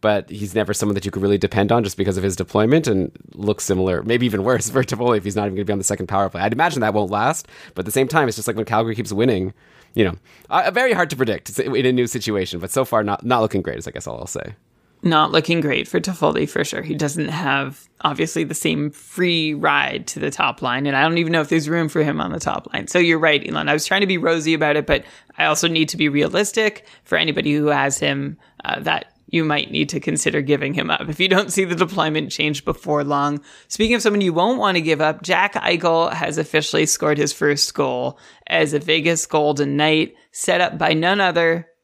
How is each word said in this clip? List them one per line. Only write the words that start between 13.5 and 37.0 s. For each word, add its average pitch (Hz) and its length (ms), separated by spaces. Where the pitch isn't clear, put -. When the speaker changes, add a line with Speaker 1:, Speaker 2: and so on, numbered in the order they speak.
Speaker 1:
great 69 160
is, - 120
I - 20
guess, - 160
all 58 120
I'll 58 100
say. - 260
Speaker 2:
Not 156 300
looking 165 280
great 147 280
for 180 100
Toffoli, 156 500
for - 140
sure. - 200
He 156 120
doesn't 151 360
have, 139 580
obviously, 160 420
the 156 100
same 151 380
free 170 600
ride 143 560
to - 120
the 147 100
top - 320
line, 131 240
and 139 100
I 135 60
don't 165 160
even 165 140
know 165 80
if 147 80
there's 160 200
room 165 200
for 160 160
him 151 160
on - 100
the - 80
top - 340
line. - 140
So - 140
you're 165 180
right, 151 300
Elon. 151 200
I 147 40
was 151 120
trying 196 180
to 202 40
be 185 100
rosy 160 380
about 151 220
it, 147 100
but 143 180
I 156 80
also 151 200
need 160 220
to - 80
be 156 120
realistic 196 800
for - 160
anybody 151 340
who 147 140
has 139 320
him, 143 400
uh, - 160
that 160 260
you 165 120
might 151 260
need 147 180
to 147 120
consider 151 420
giving 139 320
him 160 160
up - 180
if 151 120
you 190 80
don't 185 240
see 190 120
the 175 120
deployment 165 560
change 151 320
before 151 400
long. 143 360
Speaking 220 260
of 233 80
someone 208 200
you 180 100
won't 196 260
want 196 160
to 170 80
give 156 180
up, 156 220
Jack 185 320
Eichel 165 580
has 160 240
officially 156 480
scored 151 320